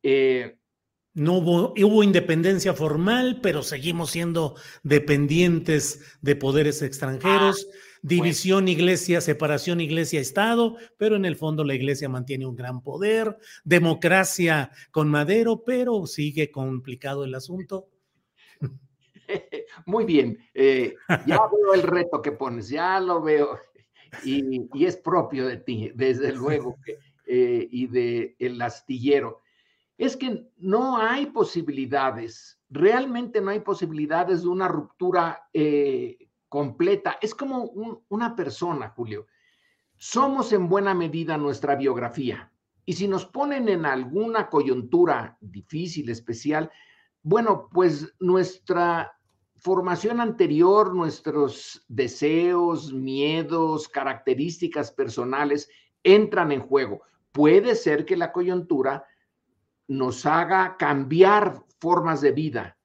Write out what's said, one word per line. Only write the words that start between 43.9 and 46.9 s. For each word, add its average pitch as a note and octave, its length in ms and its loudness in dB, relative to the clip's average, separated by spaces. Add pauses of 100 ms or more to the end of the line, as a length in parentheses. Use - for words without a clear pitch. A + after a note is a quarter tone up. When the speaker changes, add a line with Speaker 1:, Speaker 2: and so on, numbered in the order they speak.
Speaker 1:
coyuntura C3 920 0
difícil, D3 680 -10
especial, D3 600 -6 (500)